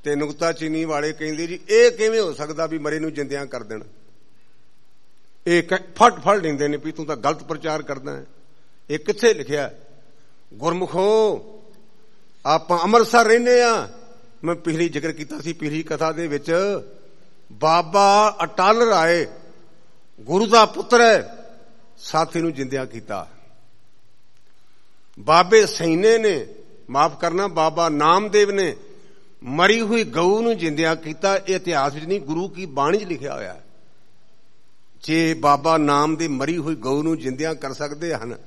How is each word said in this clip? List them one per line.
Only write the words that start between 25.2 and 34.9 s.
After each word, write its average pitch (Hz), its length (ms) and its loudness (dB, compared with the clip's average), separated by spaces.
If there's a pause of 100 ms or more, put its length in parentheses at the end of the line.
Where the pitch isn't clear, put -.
ਸੈਨੇ 180 520 2
ਨੇ, 190 280 0 (440)
ਮਾਫ਼ 143 280 2
ਕਰਨਾ, 175 280 0
ਬਾਬਾ 160 420 0
ਨਾਮਦੇਵ 190 640 4
ਨੇ 190 260 -2 (680)
ਮਰੀ 185 360 4
ਹੋਈ 220 240 0
ਗਊ 175 360 2
ਨੂੰ 233 180 0
ਜਿੰਦਿਆਂ 160 380 0
ਕੀਤਾ। 160 400 -2
ਇਹ 185 200 -2
ਇਤਿਹਾਸ 147 380 0
ਵਿੱਚ 151 100 -10
ਨਹੀਂ, 190 160 -4
ਗੁਰੂ 160 280 -6
ਕੀ 185 180 -12
ਬਾਣੀ 143 320 0
'ਚ 208 60 -4
ਲਿਖਿਆ 139 300 -8
ਹੋਇਆ। 98 260 -10 (1400)